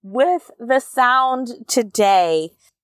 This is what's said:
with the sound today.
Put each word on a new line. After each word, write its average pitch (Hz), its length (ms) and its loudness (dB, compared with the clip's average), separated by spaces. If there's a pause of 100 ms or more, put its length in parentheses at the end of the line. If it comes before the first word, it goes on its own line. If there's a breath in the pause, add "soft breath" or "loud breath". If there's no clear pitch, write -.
with 262 480 -2 (100)
the 254 180 0
sound 262 880 -2
today. 185 840 2 (340 soft breath)